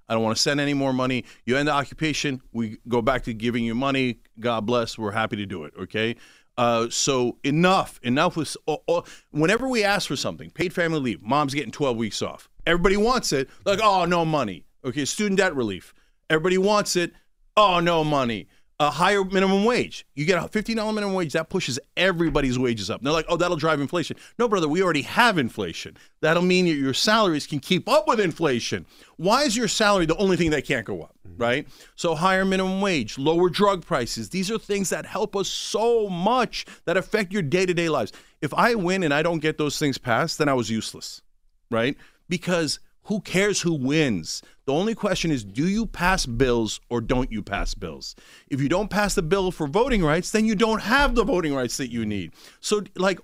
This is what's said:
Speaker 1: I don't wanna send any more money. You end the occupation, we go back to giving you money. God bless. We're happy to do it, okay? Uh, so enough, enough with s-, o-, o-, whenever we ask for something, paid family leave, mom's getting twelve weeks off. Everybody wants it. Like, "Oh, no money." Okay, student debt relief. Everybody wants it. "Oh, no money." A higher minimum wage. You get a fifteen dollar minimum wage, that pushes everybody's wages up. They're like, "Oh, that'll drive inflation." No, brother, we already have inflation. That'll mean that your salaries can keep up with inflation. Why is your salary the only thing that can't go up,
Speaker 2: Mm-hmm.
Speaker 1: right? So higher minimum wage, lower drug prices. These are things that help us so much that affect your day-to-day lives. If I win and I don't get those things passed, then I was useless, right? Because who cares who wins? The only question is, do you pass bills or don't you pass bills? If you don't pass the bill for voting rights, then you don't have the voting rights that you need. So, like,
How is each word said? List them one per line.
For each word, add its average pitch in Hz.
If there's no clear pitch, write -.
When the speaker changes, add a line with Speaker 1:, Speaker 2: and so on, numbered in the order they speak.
Speaker 1:
I 113
don't 113
wanna 110
send 143
any 143
more 135
money. 127
You 120
end 143
the 147
occupation, 143
we 113
go 120
back 123
to 123
giving 117
you 117
money. 131
God 113
bless. 117
We're 107
happy 110
to 101
do 98
it, 73
okay? 110
Uh, 117
so 123
enough, 165
enough 143
with 160
s-, -
o-, 151
o-, 170
whenever 202
we 247
ask 196
for 151
something, 85
paid 180
family 165
leave, 110
mom's 135
getting 139
twelve 131
weeks 110
off. 73
Everybody 175
wants 233
it. 135
Like, 196
"Oh, 190
no 170
money." 131
Okay, 135
student 196
debt 185
relief. 104
Everybody 160
wants 202
it. 175
"Oh, 190
no 170
money." 127
A 147
higher 185
minimum 190
wage. 202
You 147
get 170
a -
fifteen 214
dollar 220
minimum 202
wage, 175
that 160
pushes 143
everybody's 160
wages 117
up. 95
They're 135
like, 160
"Oh, 170
that'll 175
drive 156
inflation." 143
No, 240
brother, 190
we 156
already 156
have 214
inflation. 101
That'll 165
mean 185
that 170
your 135
salaries 202
can 147
keep 175
up 302
with 262
inflation. 131
Why 214
is 240
your 233
salary 202
the 165
only 190
thing 170
that 147
can't 120
go 90
up, -
Speaker 2:
Mm-hmm. 87
Speaker 1:
right? 123
So 165
higher 190
minimum 190
wage, 165
lower 165
drug 196
prices. 117
These 185
are 226
things 202
that 165
help 202
us 196
so 220
much 208
that 175
affect 190
your 208
day-to-day 170
lives. 131
If 147
I 208
win 190
and 147
I 147
don't 170
get 156
those 147
things 139
passed, 131
then 147
I 139
was 120
useless, -
right? 117
Because 170
who 202
cares 196
who 175
wins? 135
The 131
only 202
question 185
is, 131
do 104
you 214
pass 180
bills 117
or 120
don't 120
you 107
pass 98
bills? 78
If 135
you 139
don't 190
pass 202
the 196
bill 185
for 160
voting 214
rights, 160
then 220
you 220
don't 214
have 262
the 226
voting 175
rights 127
that 127
you 117
need. 101
So, 208
like, 185